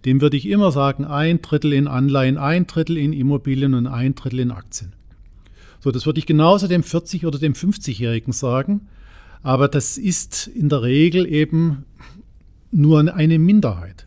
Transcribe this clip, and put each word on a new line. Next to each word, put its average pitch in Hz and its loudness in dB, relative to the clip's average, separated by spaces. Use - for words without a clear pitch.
Dem 135 4
würde 143 2
ich 160 -6
immer 202 2
sagen, 139 -2
ein 156 -2
Drittel 147 0
in 143 2
Anleihen, 135 0
ein 165 0
Drittel 165 -4
in 151 -2
Immobilien 139 0
und 123 0
ein 131 -2
Drittel 127 -6
in 123 -2
Aktien. - -14
So, 139 -2
das 123 -4
würde 156 -2
ich - -8
genauso 175 4
dem 175 2
vierzig 170 -6
oder 143 -4
dem 147 0
fünfzigjährigen 117 -4
sagen. 139 -4
Aber 135 2
das - -2
ist - -4
in 151 -2
der 143 0
Regel 156 2
eben 151 -2
nur 151 4
eine 160 2
Minderheit. 143 2